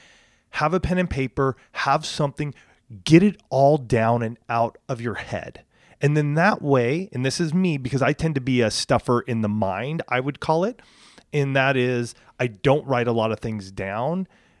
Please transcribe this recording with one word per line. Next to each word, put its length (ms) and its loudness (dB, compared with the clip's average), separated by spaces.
have 220 -2
a 60 2
pen 180 -2
and 120 0
paper, 460 -2
have 320 0
something, 480 -4
get 180 8
it 160 2
all 280 4
down 460 0
and 140 -8
out 280 -2
of 100 -4
your 140 -6
head. 500 -10
And 160 2
then 160 0
that 280 2
way, 520 0
and 120 -4
this 140 -2
is 140 -2
me 240 2
because 240 -4
I 120 2
tend 220 -2
to 60 -2
be 200 2
a 100 2
stuffer 500 0
in 200 -4
the 80 0
mind, 600 -4
I 100 -2
would 200 -6
call 240 0
it, 180 -6
and 240 0
that 220 2
is 380 0
I 80 0
don't 400 2
write 200 0
a 40 2
lot 200 2
of 80 -6
things 320 -8
down, 560 -4